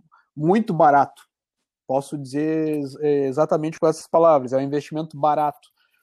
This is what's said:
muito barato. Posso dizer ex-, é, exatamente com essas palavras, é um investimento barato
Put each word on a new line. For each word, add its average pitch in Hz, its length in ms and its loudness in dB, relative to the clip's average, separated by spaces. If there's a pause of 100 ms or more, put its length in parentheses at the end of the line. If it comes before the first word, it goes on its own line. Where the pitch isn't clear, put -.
(340)
muito 190 380 0
barato. 143 500 2 (640)
Posso 139 300 -4
dizer 151 520 -4 (100)
ex-, 139 220 -10
é, 147 260 0
exatamente 151 520 -2
com - 80 0
essas 160 200 -2
palavras, 156 480 2
é - 20 0
um 135 60 0
investimento 147 560 -6
barato 151 500 -2 (340)